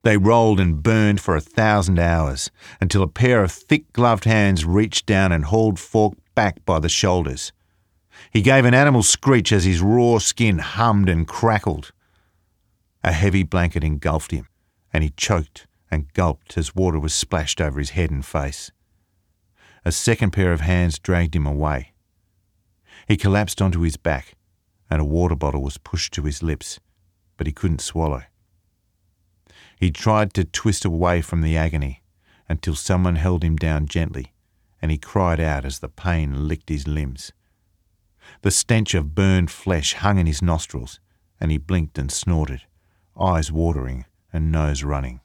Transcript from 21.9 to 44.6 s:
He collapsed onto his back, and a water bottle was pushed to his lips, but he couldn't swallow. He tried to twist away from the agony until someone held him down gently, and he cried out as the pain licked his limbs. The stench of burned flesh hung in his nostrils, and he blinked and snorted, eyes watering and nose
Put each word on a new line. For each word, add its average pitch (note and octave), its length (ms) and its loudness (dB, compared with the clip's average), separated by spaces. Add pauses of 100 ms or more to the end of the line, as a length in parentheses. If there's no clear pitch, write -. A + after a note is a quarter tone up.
He G#2 100 2
collapsed G2 440 0
onto F2 200 2
his E2 160 0
back, - 360 -4 (560)
and D#2 100 0
a D2+ 60 0
water D#2+ 300 0
bottle C#2+ 260 -4
was C#2+ 160 -8
pushed - 360 -8
to - 100 -6
his D2 180 -6
lips, D#2+ 380 -6 (580)
but - 80 -6
he D2 80 -4
couldn't E2 280 -2
swallow. D2+ 420 -4 (1600)
He F#2 120 2
tried G#2+ 420 0
to F#2 120 0
twist - 400 -2
away F2 360 0
from E2 200 -4
the D#2+ 140 0
agony D2+ 460 -2 (480)
until D#2+ 240 -4
someone F2+ 440 0
held E2+ 260 0
him D#2+ 140 0
down D#2 280 0
gently, D2 480 -6 (480)
and D#2+ 80 -2
he D2+ 80 0
cried F2 420 0
out D2+ 260 -2
as C2+ 140 -10
the - 100 -12
pain D2+ 580 -2
licked D#2 220 -8
his D2 180 -4
limbs. D2 440 -6 (1080)
The G2 100 0
stench A2 420 0
of D2+ 200 -2
burned F#2 380 2
flesh E2+ 440 -4
hung G2+ 220 0
in F2 100 2
his D2 140 -2
nostrils, D#2 600 -4 (400)
and D#2 100 -2
he D#2 60 0
blinked D#2 400 -4
and C#2 120 -4
snorted, D2+ 520 -2 (580)
eyes F2 320 0
watering C#2 540 -2 (260)
and D#2+ 200 0
nose D2+ 320 0